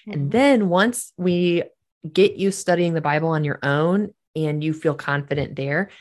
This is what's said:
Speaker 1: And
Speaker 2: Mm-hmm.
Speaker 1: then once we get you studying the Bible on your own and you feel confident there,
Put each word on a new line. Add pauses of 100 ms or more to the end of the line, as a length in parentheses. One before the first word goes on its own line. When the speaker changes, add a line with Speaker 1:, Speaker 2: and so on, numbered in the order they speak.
Speaker 1:
And
Speaker 2:
Mm-hmm.
Speaker 1:
then
once
we (480)
get
you
studying
the
Bible
on
your
own (200)
and
you
feel
confident
there, (120)